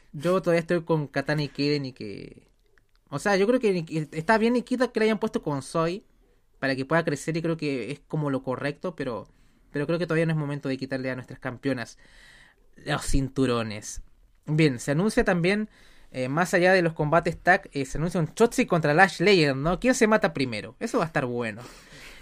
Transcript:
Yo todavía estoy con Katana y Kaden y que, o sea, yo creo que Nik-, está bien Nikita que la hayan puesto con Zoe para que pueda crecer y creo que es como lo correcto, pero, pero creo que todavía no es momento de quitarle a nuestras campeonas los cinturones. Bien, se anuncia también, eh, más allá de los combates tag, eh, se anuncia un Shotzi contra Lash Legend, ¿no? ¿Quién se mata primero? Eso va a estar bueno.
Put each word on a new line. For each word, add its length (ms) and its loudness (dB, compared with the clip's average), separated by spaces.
Yo 300 0
todavía 200 2
estoy 220 0
con 240 0
Katana 360 -2
y 60 -4
Kaden 360 0
y 80 -10
que, 540 -14
o 100 -6
sea, 180 2
yo 100 4
creo 120 4
que 140 2
Nik-, 380 -4
está 260 2
bien 160 2
Nikita 360 -2
que 100 -4
la 60 2
hayan 140 0
puesto 240 -4
con 180 -4
Zoe 420 -4
para 160 0
que 100 -4
pueda 200 2
crecer 320 -4
y 60 -4
creo 140 -2
que 340 -4
es 160 -10
como 240 -2
lo 100 -2
correcto, 540 -6
pero, 320 -8
pero 140 -4
creo 140 -2
que 80 -4
todavía 180 2
no 60 0
es 60 0
momento 300 -4
de 100 -2
quitarle 340 -6
a 40 -6
nuestras 240 -14
campeonas 600 -6
los 280 -4
cinturones. 960 0
Bien, 320 2
se 120 -4
anuncia 320 2
también, 460 2
eh, 180 -6
más 260 0
allá 180 6
de 80 6
los 120 0
combates 440 0
tag, 360 2
eh, 120 -2
se 140 -6
anuncia 200 -2
un 160 0
Shotzi 300 4
contra 300 2
Lash 240 4
Legend, 420 4
¿no? 180 0
¿Quién 140 2
se 140 4
mata 260 2
primero? 460 -4
Eso 180 -4
va 60 0
a 40 -4
estar 200 -2
bueno. 340 -6